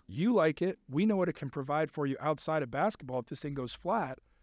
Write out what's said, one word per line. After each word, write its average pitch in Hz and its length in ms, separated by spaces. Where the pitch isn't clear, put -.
You 160 240
like 160 300
it. 175 160
We 147 180
know 214 100
what 180 120
it 156 80
can 139 140
provide 147 400
for 147 160
you 135 140
outside 151 420
of 123 80
basketball 131 500
if 113 60
this - 140
thing 143 140
goes 127 200
flat. 175 440